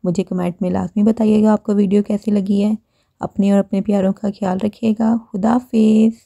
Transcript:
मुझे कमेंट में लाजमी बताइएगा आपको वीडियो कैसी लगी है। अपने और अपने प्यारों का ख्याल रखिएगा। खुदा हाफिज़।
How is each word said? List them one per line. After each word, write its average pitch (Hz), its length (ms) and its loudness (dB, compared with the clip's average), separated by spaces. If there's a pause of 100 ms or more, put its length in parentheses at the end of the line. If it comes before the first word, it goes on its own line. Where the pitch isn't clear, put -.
मुझे 180 180 -2
कमेंट 180 400 -6
में 180 80 -4
लाजमी 185 320 -4
बताइएगा 214 500 2
आपको 208 220 -2
वीडियो 202 280 2
कैसी 208 280 -4
लगी 202 300 0
है। 214 160 0 (440)
अपने 196 320 -2
और 202 60 4
अपने 196 220 -2
प्यारों 196 320 0
का 202 180 -6
ख्याल 190 280 -4
रखिएगा। 220 580 -2 (160)
खुदा 220 200 0
हाफिज़। 226 640 2 (120)